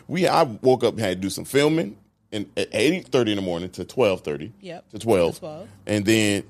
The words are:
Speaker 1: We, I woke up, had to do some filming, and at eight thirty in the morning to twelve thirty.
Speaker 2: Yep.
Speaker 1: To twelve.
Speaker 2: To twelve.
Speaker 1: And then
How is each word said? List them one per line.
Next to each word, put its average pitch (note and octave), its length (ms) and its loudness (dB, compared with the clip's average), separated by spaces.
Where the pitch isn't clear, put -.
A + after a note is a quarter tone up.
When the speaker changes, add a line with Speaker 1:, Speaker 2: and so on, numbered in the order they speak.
Speaker 1:
We, E3+ 200 0
I D#3+ 160 4
woke B2+ 400 2
up, G#2+ 160 0
had F#2+ 180 0
to - 20 -10
do F#2+ 120 -4
some - 140 -10
filming, D3+ 520 0
and G#2 140 -6
at G2 180 -2
eight D3+ 340 0
thirty A#2 240 2
in G2+ 60 -2
the G2 40 -4
morning F2+ 300 -4
to F#2 140 -10
twelve G2+ 360 0
thirty. D2+ 400 -8
Speaker 2:
Yep. - 300 -18
Speaker 1:
To G#2 80 -14
twelve. F2+ 340 2
Speaker 2:
To - 60 -14
twelve. D2+ 280 -14
Speaker 1:
And G#2 180 -2
then G#2 440 2